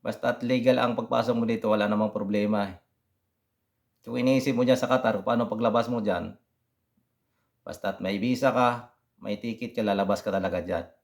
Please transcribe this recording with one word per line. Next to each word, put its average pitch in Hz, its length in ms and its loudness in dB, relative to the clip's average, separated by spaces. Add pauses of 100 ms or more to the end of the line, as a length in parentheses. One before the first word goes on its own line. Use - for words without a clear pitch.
Basta't 120 400 -4
legal 127 320 4
ang 120 240 0
pagpasok 120 320 0
mo 117 160 0
dito, 110 240 0
wala 104 160 2
namang 107 240 0
problema, 104 560 0
eh. 92 80 -12 (1300)
Kung 120 160 -6
iniisip 131 320 2
mo 123 160 2
dyan 127 80 6
sa 123 140 -2
Qatar, 117 340 2
paano 117 240 0
paglabas 113 400 0
mo 117 160 -4
dyan, 90 320 -2 (1300)
basta't 98 400 -8
may 98 160 -2
visa 123 320 0
ka, 120 400 0 (320)
may 104 160 -6
ticket 117 320 -8
ka, 110 160 -2
lalabas 98 320 0
ka 95 160 -6
talaga 92 240 -2
dyan. 85 240 -4 (220)